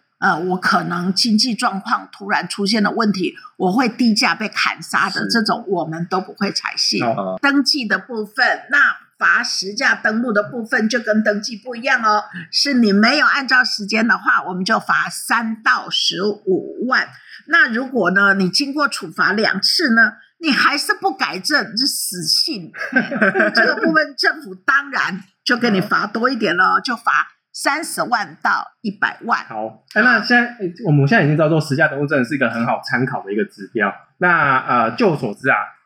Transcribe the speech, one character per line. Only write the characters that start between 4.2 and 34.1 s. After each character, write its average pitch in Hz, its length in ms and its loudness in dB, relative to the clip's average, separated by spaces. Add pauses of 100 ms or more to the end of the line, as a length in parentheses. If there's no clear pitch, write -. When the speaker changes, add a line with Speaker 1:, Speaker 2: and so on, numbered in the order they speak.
Speaker 1:
被 208 140 -6
砍 - 320 -4
杀 - 280 0
的， 220 120 -6
Speaker 2:
是。 208 80 -2
Speaker 1:
这 220 120 2
种 214 260 -2
我 175 180 0
们 165 240 -6
都 190 100 0
不 190 140 -6
会 196 180 -4
采 - 240 -6
信。 - 260 0
Speaker 2:
哦。 95 400 -2
Speaker 1:
登 277 220 2
记 262 220 0
的 214 140 0
部 220 260 -8
分， 214 440 -2
那 269 280 2 (200)
罚 190 240 2
实 208 320 -6
价 233 220 0
登 220 260 0
录 247 120 0
的 208 100 -4
部 233 220 -10
分 220 240 0
就 240 100 0
跟 214 240 2
登 208 180 0
记 226 140 -10
不 240 200 -12
一 226 80 -10
样 262 180 0
哦， 214 320 2
Speaker 2:
嗯。 175 180 -12
Speaker 1:
是 285 220 0
你 233 180 6
没 220 280 4
有 269 60 4
按 277 220 0
照 254 160 4
时 226 220 -6
间 220 200 0
的 202 120 2
话， 190 300 0
我 185 60 -6
们 185 120 -4
就 220 120 2
罚 165 320 -2
三 220 540 -4
到 - 260 0
十 170 340 -2
五 185 640 -2
万。 240 200 0 (400)
那 302 240 4
如 247 160 -2
果 226 240 2
呢， 196 220 4
你 190 160 2
经 277 240 0
过 294 140 0
处 - 220 -10
罚 175 220 0
两 202 300 0
次 294 320 2
呢， 226 200 4 (260)
你 320 120 0
还 277 260 2
是 - 160 -2
不 370 220 -2
改 180 240 -4
正， 220 380 -2
是 254 80 -2
死 - 380 -4
性。 175 500 -2 (180)
<laughs> 254 640 0
这 - 120 2
个 320 100 2
部 - 180 0
分 302 240 -2
政 320 240 -2
府 190 140 -14
当 277 340 -2
然 180 320 -4 (240)
就 247 100 0
给 240 140 0
你 196 100 2
罚 170 260 0
多 226 240 -2
一 269 60 -2
点 190 220 0
了， 185 240 4
就 240 140 -6
罚 - 320 0 (260)
三 302 280 -2
十 - 200 -6
万 214 400 -2
到 - 400 -2
一 208 100 -4
百 - 300 -4
万。 214 240 -2
Speaker 3:
好， 110 480 -10
哎， 214 80 2
那 233 200 4
现 240 140 2
在、 240 180 4
哎， - 40 -20 (280)
我 156 60 2
们 139 160 6
现 226 100 4
在 190 60 4
已 143 40 4
经 151 100 2
知 165 40 4
道 156 60 4
说 160 140 2
实 131 140 -2
价 151 120 4
登 139 100 -6
录 147 80 -2
真 143 140 0
的 123 60 0
是 147 100 -4
一 - 20 -2
个 120 120 2
很 117 160 -4
好 120 180 -2
参 127 220 -2
考 123 180 -6
的 98 80 -8
一 104 40 -4
个 104 100 0
指 98 260 -14
标。 101 220 0 (240)